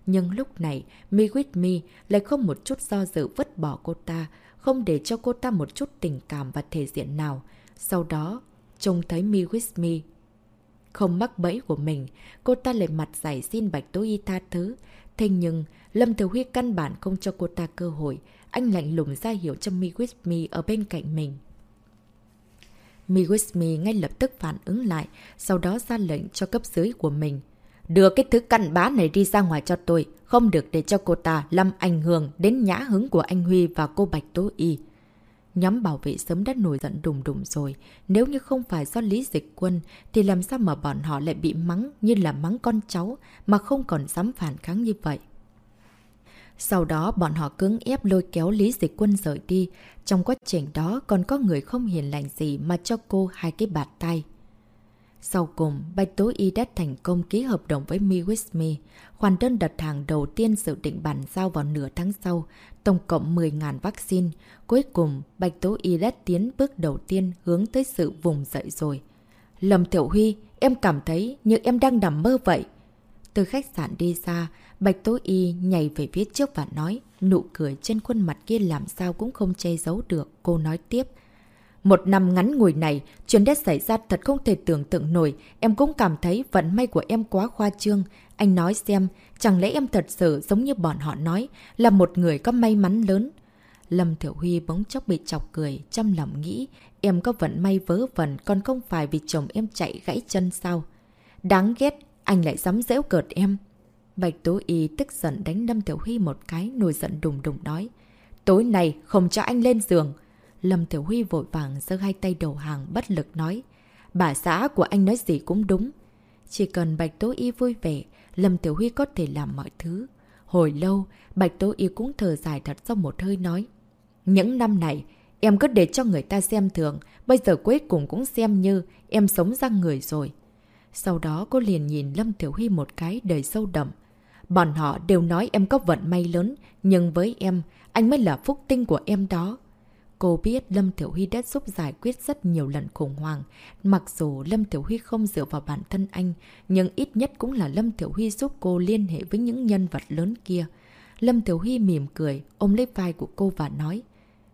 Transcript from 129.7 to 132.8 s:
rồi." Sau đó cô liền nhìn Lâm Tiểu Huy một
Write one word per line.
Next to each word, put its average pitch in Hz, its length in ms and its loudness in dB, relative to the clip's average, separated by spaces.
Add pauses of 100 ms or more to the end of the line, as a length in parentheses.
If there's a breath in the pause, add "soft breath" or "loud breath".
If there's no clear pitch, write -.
rồi." 147 300 -4 (640 soft breath)
Sau 175 260 -2
đó 160 300 -4
cô 262 100 2
liền 180 280 0
nhìn 143 260 -4
Lâm 214 200 -2
Tiểu 151 180 -6
Huy 226 180 -2
một 156 280 -2